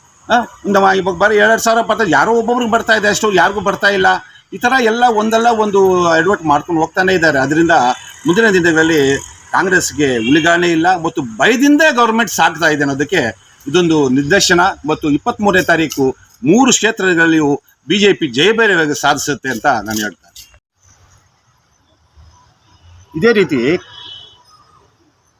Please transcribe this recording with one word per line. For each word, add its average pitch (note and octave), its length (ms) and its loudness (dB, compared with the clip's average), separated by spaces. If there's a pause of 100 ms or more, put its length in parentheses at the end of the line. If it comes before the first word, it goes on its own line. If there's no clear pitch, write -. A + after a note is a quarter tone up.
(280)
ಆ, A3+ 100 2 (280)
ಒಂದು G3 140 0
ಮ-, F#3+ 160 2
ಇವಾಗ F#3 200 -4
ಬರೀ G#3 200 0
ಎರಡ್ G#3+ 240 2
ಸಾವಿರ A3+ 200 0
ಬರ್ತದೆ, G#3 300 -2
ಯಾರೋ D#3 240 2
ಒಬ್ಬೊಬ್ರಿಗೆ A#3 360 -2
ಬರ್ತಾ A3+ 220 0
ಇದೆ G#3 160 0
ಅಷ್ಟು, G#3 240 -2
ಯಾರಿಗೂ F#3+ 280 0
ಬರ್ತಾ F#3+ 280 -2
ಇಲ್ಲ. F#3+ 180 0 (460)
ಈ F#3+ 40 -12
ಥರ A#3+ 240 -2
ಎಲ್ಲ A#3 240 0
ಒಂದಲ್ಲ A3 420 0
ಒಂದು G#3+ 340 0 (280)
ಅಡ್ವರ್ಟ್ E3 360 0
ಮಾಡ್ಕೊಂಡು D3+ 360 0
ಹೋಗ್ತಾನೆ F#3 340 -2
ಇದ್ದಾರೆ. D#3 240 0
ಅದರಿಂದ D#3 320 0 (560)
ಮುಂದಿನ G#3 240 2
ದಿನಗಳಲ್ಲಿ D#3+ 840 0 (200)
ಕಾಂಗ್ರೆಸ್ಗೆ C#3 800 -2
ಉಳಿಗಾಣೆ E3+ 400 2
ಇಲ್ಲ E3+ 260 0
ಮತ್ತು E3 260 -6
ಭಯದಿಂದ A#3+ 600 0 (100)
ಗವರ್ನಮೆಂಟ್ A3+ 400 0
ಸಾಗ್ತಾ E3 360 0
ಇದೆ D3 140 0
ಅನ್ನೋದಕ್ಕೆ C#3+ 400 -2 (460)
ಇದೊಂದು D#3 400 2
ನಿದರ್ಶನ. D3+ 520 2 (260)
ಮತ್ತು D3+ 240 -4
ಇಪ್ಪತ್ಮೂರನೇ G3 520 0
ತಾರೀಕು D3 540 -2 (280)
ಮೂರು A3+ 260 4
ಕ್ಷೇತ್ರಗಳಲ್ಲಿಯೂ E3 880 0 (280)
ಬಿ G3 100 0
ಜೆ G3 140 4
ಪಿ D3+ 160 -4
ಜಯಭೇರಿಯಾಗಿ E3+ 720 0
ಸಾಧಿಸುತ್ತೆ C#3+ 480 -2
ಅಂತ A#2+ 180 -4
ನಾನು G#2+ 340 -2
ಹೇಳ್ತೇನೆ. - 600 -14 (2500)
ಇದೇ G#3+ 160 2
ರೀತಿ D#3 440 0 (1600)